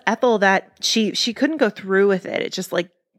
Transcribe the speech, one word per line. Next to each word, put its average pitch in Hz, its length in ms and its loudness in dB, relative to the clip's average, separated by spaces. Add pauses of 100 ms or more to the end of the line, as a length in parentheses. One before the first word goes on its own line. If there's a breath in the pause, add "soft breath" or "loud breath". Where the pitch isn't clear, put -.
Ethel 226 320 2
that 196 420 2
she, 214 320 0
she - 200 -2
couldn't 302 240 -2
go 233 120 2
through 196 380 0
with 190 180 0
it. - 160 -4
It - 100 -6
just, - 200 -10
like, 175 180 -4 (300)